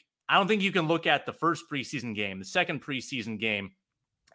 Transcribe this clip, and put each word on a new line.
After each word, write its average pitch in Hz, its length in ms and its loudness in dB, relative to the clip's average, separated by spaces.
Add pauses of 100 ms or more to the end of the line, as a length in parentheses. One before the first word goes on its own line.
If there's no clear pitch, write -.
(280)
I 143 60 4
don't 190 140 6
think 208 140 4
you 190 100 2
can 160 160 2
look 165 180 2
at 147 200 4
the 120 60 -6
first 165 380 0
preseason 123 440 -4
game, 98 240 -4
the 95 60 -10
second 175 380 -2
preseason 117 560 -6
game, 101 320 -2 (640)